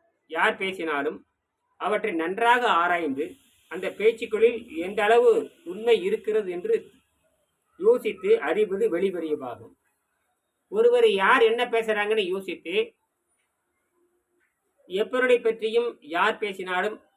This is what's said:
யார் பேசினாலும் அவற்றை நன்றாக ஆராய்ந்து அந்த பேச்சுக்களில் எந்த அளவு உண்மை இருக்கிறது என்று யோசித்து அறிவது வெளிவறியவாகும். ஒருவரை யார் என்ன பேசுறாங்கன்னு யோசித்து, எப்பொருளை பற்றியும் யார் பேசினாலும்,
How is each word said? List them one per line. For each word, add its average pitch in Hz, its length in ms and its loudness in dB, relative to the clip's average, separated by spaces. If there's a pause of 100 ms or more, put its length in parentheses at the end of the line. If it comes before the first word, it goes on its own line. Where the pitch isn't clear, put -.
(260)
யார் 190 300 0
பேசினாலும் 165 720 -4 (500)
அவற்றை 196 360 -2
நன்றாக 220 560 2
ஆராய்ந்து 170 680 0 (340)
அந்த 180 240 -8
பேச்சுக்களில் 226 840 0
எந்த 165 280 -4
அளவு 233 460 6 (140)
உண்மை 214 380 2
இருக்கிறது 214 480 -2
என்று 180 400 -4 (880)
யோசித்து 214 640 0
அறிவது 185 500 -2
வெளிவறியவாகும். 156 840 -6 (960)
ஒருவரை 233 460 4
யார் 214 280 4
என்ன 233 220 2
பேசுறாங்கன்னு 214 600 -2
யோசித்து, 190 680 -6 (1900)
எப்பொருளை 247 540 0
பற்றியும் 226 600 -2
யார் 185 380 0
பேசினாலும், 190 640 -6 (160)